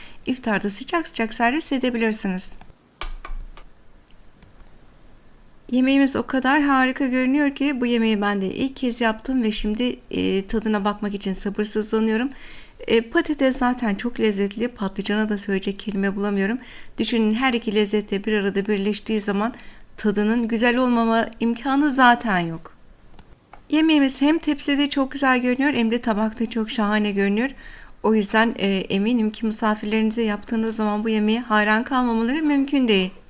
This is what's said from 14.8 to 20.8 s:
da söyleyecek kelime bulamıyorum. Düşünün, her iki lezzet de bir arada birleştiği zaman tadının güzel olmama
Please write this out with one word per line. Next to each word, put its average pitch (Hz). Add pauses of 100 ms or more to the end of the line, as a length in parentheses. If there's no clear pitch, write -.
da 208
söyleyecek 196
kelime 196
bulamıyorum. 202 (400)
Düşünün, 220
her 254
iki 233
lezzet 208
de 202
bir 220
arada 196
birleştiği 208
zaman 208 (420)
tadının 214
güzel 233
olmama 233 (140)